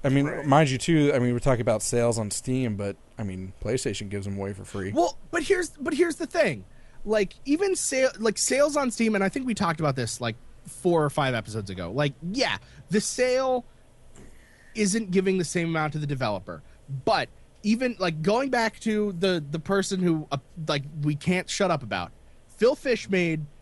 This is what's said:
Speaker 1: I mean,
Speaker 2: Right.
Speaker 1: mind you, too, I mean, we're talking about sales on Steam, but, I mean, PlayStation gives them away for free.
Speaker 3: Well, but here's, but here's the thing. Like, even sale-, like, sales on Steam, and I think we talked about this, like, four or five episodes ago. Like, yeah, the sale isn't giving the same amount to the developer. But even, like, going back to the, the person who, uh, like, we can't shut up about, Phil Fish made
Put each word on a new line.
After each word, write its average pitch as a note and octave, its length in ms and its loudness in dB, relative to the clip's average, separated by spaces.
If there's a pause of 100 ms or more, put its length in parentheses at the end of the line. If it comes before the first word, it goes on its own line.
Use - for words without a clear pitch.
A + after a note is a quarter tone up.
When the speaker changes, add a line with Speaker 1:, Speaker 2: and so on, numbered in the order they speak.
Speaker 1:
I C#3+ 60 0
mean, C#3 180 4
Speaker 2:
Right. D3+ 200 -4
Speaker 1:
mind C#3+ 240 6
you, C3 80 0
too, D3 360 4
I C3 40 4
mean, B2 140 2
we're A#2+ 80 0
talking B2+ 200 2
about G#2+ 220 2
sales A#2 360 2
on G#2 120 -4
Steam, B2+ 460 -2
but, G2+ 200 -6 (220)
I A2 60 -4
mean, F#2+ 280 -8 (100)
PlayStation G#2+ 460 -2
gives G2+ 180 -6
them G2 100 -6
away G2 160 -6
for G2 120 -12
free. G2 280 -6
Speaker 3:
Well, E4 260 0 (140)
but E4 100 -2
here's, F4+ 280 0
but D4 220 -6
here's D#4+ 240 2
the E4 100 -6
thing. F3 380 -2 (400)
Like, G#3 300 0 (100)
even F4+ 300 2
sale-, C4 440 0
like, A3 200 0
sales C#4+ 380 2
on C4+ 160 0
Steam, A3 240 2
and F#3+ 80 4
I F#3+ 40 2
think C4 160 -4
we A#3+ 100 0
talked E3+ 260 0
about C#3+ 160 2
this, A#2+ 240 -4
like, A#2 160 -2 (320)
four E3+ 360 2
or C#3+ 60 2
five C3+ 240 0
episodes G#2+ 340 -6
ago. F2+ 220 -6
Like, C#3+ 220 0 (200)
yeah, G3 260 0 (320)
the G3+ 100 2
sale B3+ 640 0 (1120)
isn't G#3 340 0
giving F#3+ 280 4
the F3 60 0
same E3+ 240 -2
amount D#3 260 -2
to D#3 40 -4
the D3+ 80 -4
developer. G#2 560 -4 (420)
But F3 240 2 (360)
even, A#3 340 2
like, E3 240 -2
going A#3+ 280 2
back A#3 300 0
to G#3 380 0
the, F3 320 0
the D#3+ 80 -4
person F#3+ 420 0
who, E3 300 2
uh, C#3 80 -2 (300)
like, C#3+ 160 0 (180)
we D3 140 0
can't F3+ 340 0
shut F#3 220 2
up C#3 100 0
about, G2+ 300 -4 (440)
Phil B3+ 200 4
Fish - 340 -2
made E3 360 0 (160)